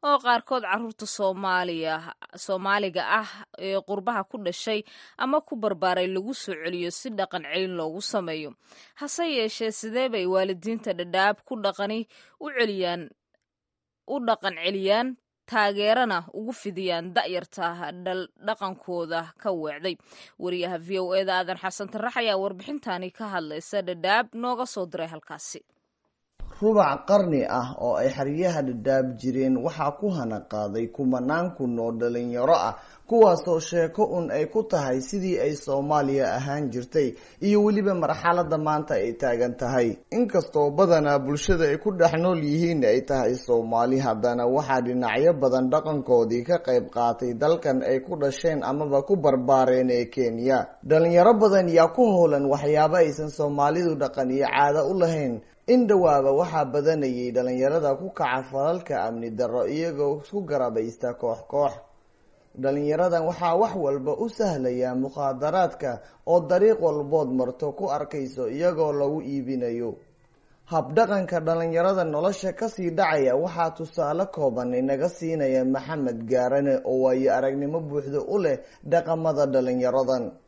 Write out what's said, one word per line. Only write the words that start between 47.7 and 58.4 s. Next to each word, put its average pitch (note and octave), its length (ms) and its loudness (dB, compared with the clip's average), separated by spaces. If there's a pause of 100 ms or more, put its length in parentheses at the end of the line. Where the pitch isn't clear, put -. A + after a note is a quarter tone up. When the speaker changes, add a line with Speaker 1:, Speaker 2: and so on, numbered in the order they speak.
Speaker 2:
ay C3 160 2
ku F3+ 160 -8
dhasheen C#3+ 480 0
amaba C#3 400 0
ku G3 100 2
barbaareen C3 800 4
ee A#2+ 160 2
Kenya. B2 500 0 (220)
Dhalinyaro E3+ 560 6
badan G3 320 6
yaa E3 240 6
ku B3+ 160 4
howlan D#3 400 4
waxyaabo D3+ 480 4
aysan D#3 320 2
Soomaalidu D3+ 640 0
dhaqan C3+ 380 -2
iyo C3+ 180 2
caado C#3+ 340 4
u F#3+ 140 0
lahayn. D#3 380 2 (300)
In B3 180 6
dhawaaba D#3+ 480 6
waxaa D#3 340 2
badanayay C3+ 680 0
dhalinyarada C3 640 2
ku E3+ 200 -8
kaca C3 320 0